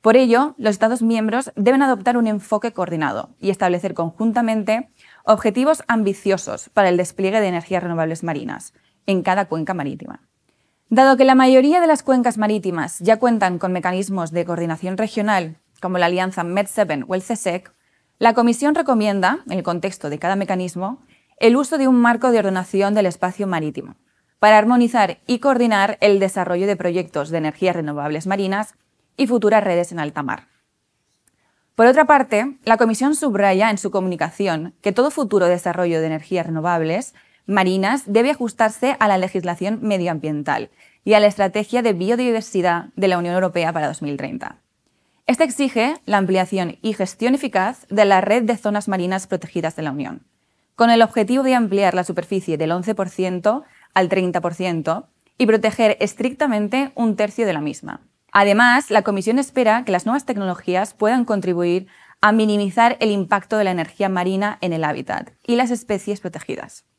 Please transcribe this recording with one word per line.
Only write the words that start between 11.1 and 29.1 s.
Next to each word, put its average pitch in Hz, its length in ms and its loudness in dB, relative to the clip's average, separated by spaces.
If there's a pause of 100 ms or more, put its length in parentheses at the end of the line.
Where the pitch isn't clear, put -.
que 262 80 6
la 269 100 6
mayoría 262 460 6
de 330 80 4
las 302 160 2
cuencas 247 340 0
marítimas 185 640 -2
ya 214 160 4
cuentan 208 420 0
con 185 140 -2
mecanismos 185 580 -4
de 170 140 -2
coordinación 170 540 -6
regional, 208 580 -2 (240)
como 180 180 -4
la 175 80 2
alianza 185 380 -2
med 196 240 -2
seven 156 400 -2
o 185 80 -4
el 185 60 -4
cesec, 185 500 -6 (480)
la 226 140 4
Comisión 240 420 2
recomienda, 214 680 0
en 185 120 -6
el 165 60 -6
contexto 175 460 -6
de 151 100 -8
cada 196 160 -2
mecanismo, 185 680 -6 (360)
el 233 180 6
uso 285 200 0
de 269 120 2
un 254 80 6
marco 240 340 4
de 233 80 4
ordenación 196 560 0
del 208 120 2
espacio 180 420 -4
marítimo, 151 480 -6 (420)
para 214 200 8
armonizar 233 680 2
y 233 140 0
coordinar 233 600 2
el 196 200 4
desarrollo 185 480 -2
de 202 80 0
proyectos 170 540 -4
de 165 80 -2
energías 160 360 -2
renovables 151 540 -6
marinas 196 460 -4 (460)